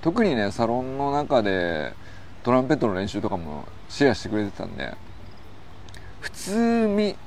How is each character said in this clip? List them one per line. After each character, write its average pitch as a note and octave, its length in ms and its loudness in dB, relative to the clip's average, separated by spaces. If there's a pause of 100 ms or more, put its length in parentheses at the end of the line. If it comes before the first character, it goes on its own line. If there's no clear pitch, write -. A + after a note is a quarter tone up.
特 G3 180 4
に F3 140 4
ね、 G2+ 160 2
サ A#2 140 2
ロ A#2+ 160 0
ン C3 160 -6
の C#3 140 0
中 C#3+ 300 4
で F2 520 2 (480)
ト A#2+ 100 4
ラ B2+ 80 8
ン C3 80 0
ペ D3+ 60 6
ッ - 20 0
ト B2+ 120 2
の G2 60 2
練 F#2+ 140 0
習 G2 140 -4
と G#2+ 80 0
か G2 80 -2
も D2+ 260 -8 (240)
シ - 160 2
ェ C3+ 60 8
ア G#2+ 40 4
し - 80 -6
て G2 60 -6
く G#2 80 -2
れ G#2+ 80 2
て G2 60 -4
た - 160 -8
ん F2 100 -10
で、 C2+ 180 -6 (1300)
普 - 100 -8
通 A3+ 640 2
見 G#3 220 2 (100)